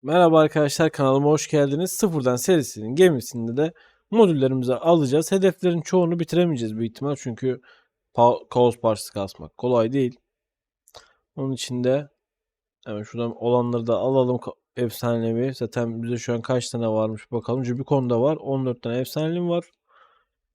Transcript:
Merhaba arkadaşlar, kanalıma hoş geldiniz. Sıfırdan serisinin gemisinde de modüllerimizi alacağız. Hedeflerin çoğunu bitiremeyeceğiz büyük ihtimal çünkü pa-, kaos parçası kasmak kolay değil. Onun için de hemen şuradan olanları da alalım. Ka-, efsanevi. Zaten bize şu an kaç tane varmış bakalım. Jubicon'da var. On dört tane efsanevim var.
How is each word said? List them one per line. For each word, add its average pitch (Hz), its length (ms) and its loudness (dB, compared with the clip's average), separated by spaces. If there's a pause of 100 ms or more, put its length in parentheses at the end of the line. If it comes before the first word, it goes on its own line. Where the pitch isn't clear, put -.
Merhaba 160 380 6
arkadaşlar, 156 500 2
kanalıma 139 400 2
hoş 151 180 0
geldiniz. 147 440 0
Sıfırdan 139 440 0
serisinin 123 600 -2
gemisinde 123 600 2
de 160 160 0 (380)
modüllerimizi 131 640 2
alacağız. 156 580 2
Hedeflerin 180 480 0
çoğunu 175 380 0
bitiremeyeceğiz 156 580 0
büyük 113 140 -4
ihtimal 139 280 -6
çünkü 123 420 -6 (540)
pa-, 120 340 4
kaos 123 320 4
parçası 110 320 -2
kasmak 98 440 -10
kolay 120 360 0
değil. 131 280 -2 (1160)
Onun 135 160 -6
için 123 320 -6
de 139 240 0 (760)
hemen 104 160 -10
şuradan 117 400 -6
olanları 120 440 0
da 117 100 0
alalım. 123 400 0
Ka-, - 200 -10 (200)
efsanevi. 117 760 -2
Zaten 117 480 -6
bize 120 160 -4
şu 120 160 -4
an 113 80 -4
kaç 123 280 -2
tane 117 180 -4
varmış 110 440 -2
bakalım. 120 320 -4
Jubicon'da 123 560 0
var. 147 160 2
On 135 300 -4
dört 123 160 -6
tane 120 160 -4
efsanevim 160 500 -4
var. 170 160 -2 (920)